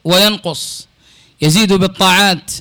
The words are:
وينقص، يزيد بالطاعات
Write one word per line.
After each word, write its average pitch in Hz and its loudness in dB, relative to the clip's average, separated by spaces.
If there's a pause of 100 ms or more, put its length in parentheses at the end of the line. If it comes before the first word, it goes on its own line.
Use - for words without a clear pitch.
وينقص، 185 -2 (540)
يزيد 185 2
بالطاعات 190 0